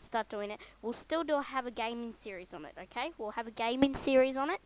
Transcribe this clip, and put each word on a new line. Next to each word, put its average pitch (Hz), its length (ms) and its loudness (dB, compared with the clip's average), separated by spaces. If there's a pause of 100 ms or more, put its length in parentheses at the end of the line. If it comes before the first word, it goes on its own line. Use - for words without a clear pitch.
start - 280 -2
doing 208 220 -4
it, 208 80 -10 (220)
we'll 226 120 -2
still 320 300 0
do, 294 160 2
have 269 260 -2
a 247 60 -6
gaming 233 420 -4
series 185 400 -12
on 156 120 -12
it, - 160 -14
okay? 240 360 -4
We'll 214 140 -6
have 226 160 -6
a 226 40 -12
gaming 247 440 4
series 262 420 4
on 269 120 0
it 381 160 -2